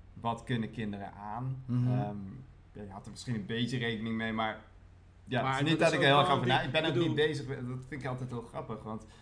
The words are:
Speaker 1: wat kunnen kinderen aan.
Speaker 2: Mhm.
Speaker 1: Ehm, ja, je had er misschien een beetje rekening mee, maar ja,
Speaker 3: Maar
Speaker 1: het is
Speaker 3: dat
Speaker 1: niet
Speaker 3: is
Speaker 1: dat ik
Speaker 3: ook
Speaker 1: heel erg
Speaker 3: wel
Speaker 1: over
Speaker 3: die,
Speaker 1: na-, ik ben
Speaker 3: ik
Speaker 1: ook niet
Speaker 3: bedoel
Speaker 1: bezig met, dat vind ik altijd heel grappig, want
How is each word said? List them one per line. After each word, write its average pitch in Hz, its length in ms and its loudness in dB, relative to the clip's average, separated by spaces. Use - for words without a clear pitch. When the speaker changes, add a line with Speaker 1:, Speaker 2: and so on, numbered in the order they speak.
Speaker 1:
wat 120 240 -2
kunnen 113 260 -2
kinderen 101 440 -6
aan. 123 520 -6
Speaker 2:
Mhm. 123 260 2
Speaker 1:
Ehm, 104 240 0
ja, 104 100 -14
je 101 80 -12
had 98 140 -12
er 107 60 -14
misschien 117 240 -6
een 101 120 -4
beetje 117 320 -2
rekening 113 380 -2
mee, 113 160 -2
maar 110 280 -2
ja, 120 180 0
Speaker 3:
Maar 135 160 2
Speaker 1:
het 139 80 2
is - 40 2
Speaker 3:
dat 156 80 4
Speaker 1:
niet - 20 4
Speaker 3:
is - 40 6
Speaker 1:
dat - 80 6
ik 156 60 2
Speaker 3:
ook 151 60 6
Speaker 1:
heel 143 140 10
erg 139 80 6
Speaker 3:
wel 139 100 4
Speaker 1:
over 123 120 2
Speaker 3:
die, 123 80 6
Speaker 1:
na-, 156 60 4
ik 151 80 -4
ben 156 120 2
Speaker 3:
ik 160 60 2
Speaker 1:
ook 151 60 2
niet 170 80 4
Speaker 3:
bedoel 156 240 4
Speaker 1:
bezig 139 200 -2
met, 127 220 -8
dat 127 200 -6
vind 139 140 -8
ik 131 60 -6
altijd 127 220 -6
heel 120 120 -6
grappig, 120 400 -10
want 110 240 -8